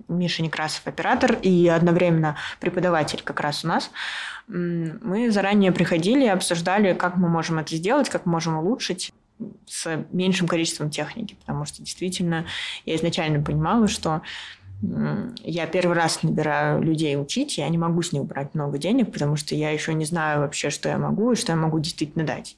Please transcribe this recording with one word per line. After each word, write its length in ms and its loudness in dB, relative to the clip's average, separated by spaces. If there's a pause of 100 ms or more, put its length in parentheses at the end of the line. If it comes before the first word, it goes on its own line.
Миша 340 -2
Некрасов 440 -4
оператор 560 2
и 260 6
одновременно 680 4 (240)
преподаватель 640 0
как 160 -4
раз 240 -2
у 40 -2
нас. 220 0 (580)
М, 560 -4
мы 260 0
заранее 420 4
приходили 520 4
и 40 6
обсуждали, 640 2
как 220 0
мы 120 4
можем 320 0
это 160 -6
сделать, 340 2
как 160 -2
мы 60 2
можем 260 0
улучшить 540 -4 (540)
с 460 -6
меньшим 360 2
количеством 420 -2
техники, 500 -8
потому 260 -6
что 160 -14
действительно 600 -2 (420)
я 100 -2
изначально 480 0
понимала, 440 2
что, 320 -2 (600)
м, 520 -2 (100)
я 220 -4
первый 300 2
раз 260 2
набираю 600 2
людей 340 0
учить, 420 -4
я 100 -2
не 100 0
могу 240 0
с 100 -4
них 120 -2
брать 300 -6
много 240 -2
денег, 340 0
потому 240 0
что 180 -4
я 160 0
ещё 220 -2
не 120 0
знаю 360 0
вообще, 300 -2
что 180 -4
я 100 0
могу 340 0
и 40 2
что 160 -2
я 40 2
могу 240 2
действительно 460 -4
дать. 320 -8